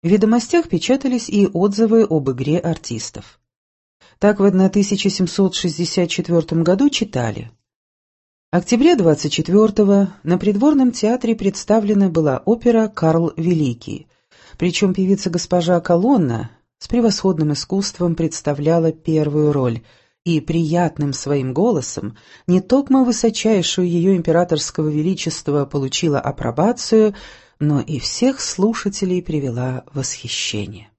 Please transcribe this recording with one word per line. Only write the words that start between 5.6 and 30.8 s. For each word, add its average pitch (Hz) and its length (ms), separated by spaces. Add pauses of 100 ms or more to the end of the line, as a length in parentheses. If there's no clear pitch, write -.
четвёртом 165 520
году 196 280
читали: 117 600 (1000)
«Октября 240 420
двадцать 160 380
четвёртого 202 920
на 170 160
Придворном 247 540
театре 226 420
представлена 202 760
была 156 300
опера 226 480
«Карл 165 500
Великий», 156 680 (520)
причём 180 360
певица 196 340
госпожа 175 520
Колонна 170 720 (260)
с - 80
превосходным 190 680
искусством 180 600
представляла 160 800
первую 151 580
роль 123 320 (420)
и 160 160
приятным 160 720
своим 135 400
голосом 151 640 (300)
не 180 140
токмо 269 420
высочайшую 220 880
её 175 240
императорского 165 760
величества 151 760
получила 139 560
аппробацию, 208 920 (440)
но 147 220
и 147 180
всех 269 420
слушателей 196 840
привела 127 680
в 143 80
восхищение». - 1000